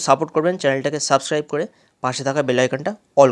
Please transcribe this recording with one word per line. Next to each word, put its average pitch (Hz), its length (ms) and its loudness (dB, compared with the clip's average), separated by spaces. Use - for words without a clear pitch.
সাপোর্ট 151 280 2
করবেন, 165 280 0
চ্যানেলটাকে 139 360 -2
সাবস্ক্রাইব 151 440 0
করে 151 120 -4
পাশে 127 260 -4
থাকা 143 200 -2
বেল 123 140 2
আইকনটা 139 300 -2
all 135 120 8